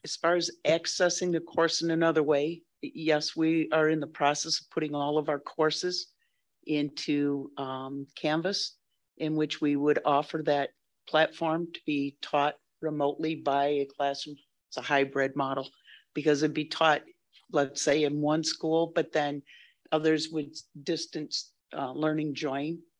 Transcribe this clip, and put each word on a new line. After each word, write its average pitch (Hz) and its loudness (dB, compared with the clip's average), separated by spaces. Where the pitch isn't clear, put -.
As - -8
far 170 2
as 170 -2
accessing 170 2
the 165 0
course 165 0
in 165 0
another 165 4
way, 151 2
yes, 151 -2
we 160 2
are 156 4
in 156 2
the 147 -4
process 156 -2
of - -20
putting 151 -4
all 147 0
of 147 -2
our 143 -2
courses - -2
into, 143 -2
um, 135 -6
Canvas, 160 -2
in 156 -2
which 151 -2
we 147 2
would 143 2
offer 151 2
that 143 0
platform 160 2
to - -14
be 143 -2
taught 147 0
remotely 156 -2
by 139 0
a 143 0
classroom. 139 -4
It's - -14
a - -6
hybrid 139 0
model 135 -4
because 147 2
it'd 151 0
be 151 -2
taught, 156 2
let's 143 0
say, 151 4
in 147 0
one 151 2
school, 165 0
but 165 0
then 147 -2
others 156 2
would 156 -4
distance, - -6
uh, 135 -6
learning 156 0
join 147 -4